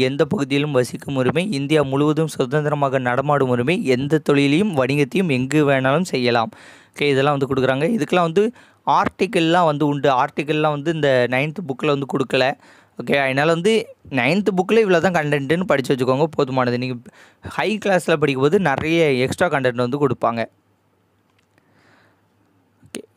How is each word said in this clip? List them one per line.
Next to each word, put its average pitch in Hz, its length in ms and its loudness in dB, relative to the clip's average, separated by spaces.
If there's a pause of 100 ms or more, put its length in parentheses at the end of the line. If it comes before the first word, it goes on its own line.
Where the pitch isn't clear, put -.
எந்த 143 180 -2
பகுதியிலும் 139 520 -2
வசிக்கும் 135 420 -4
உரிமை, 143 240 0 (140)
இந்தியா 147 240 2
முழுவதும் 147 540 0
சுதந்திரமாக 143 640 -2 (120)
நடமாடும் 135 440 0
உரிமை, 123 220 0 (200)
எந்த 143 320 0
தொழிலையும் 147 520 2
வணிகத்தையும் 143 580 0
எங்கு 139 320 0
வேணாலும் 139 440 0
செய்யலாம். 120 380 0 (400)
ஓகே, 147 220 -2
இதெல்லாம் 139 220 2
வந்து 135 140 -2
கொடுக்குறாங்க. 131 360 0 (100)
இதுக்கெல்லாம் 170 340 0
வந்து 196 140 2 (520)
ஆர்டிக்கிள்லாம் 175 720 0
வந்து 147 180 0
உண்டு. 143 220 0 (120)
ஆர்டிக்கிள்லாம் 151 540 -2
வந்து 143 220 -4
இந்த 147 120 0 (220)
நைன்த் 143 280 -2 (100)
புக்கில் 147 240 -2
வந்து 139 200 -2
கொடுக்கல. 127 320 0 (540)
ஓகே, 127 260 -2
அதனால 139 320 0
வந்து 180 160 2 (460)
நைன்த் 180 300 0 (100)
புக்கில் 208 260 2
இவ்வளோ 180 160 4
தான் 175 180 0
கண்டென்ட்டுன்னு 147 520 -2
படிச்சு 139 220 0
வச்சுக்கோங்க, 131 340 2 (100)
போதுமானது. 127 460 0
நீங்க 127 140 -6 (600)
ஹை 156 120 -2 (140)
கிளாஸ்ல 175 400 0
படிக்கும்போது 143 360 2 (120)
நிறைய 156 400 0 (140)
எக்ஸ்ட்ரா 175 300 0
கண்டென்ட் 127 300 0
வந்து 131 200 -2
கொடுப்பாங்க. 117 360 -2 (2500)
ஓகே, - 160 -12 (140)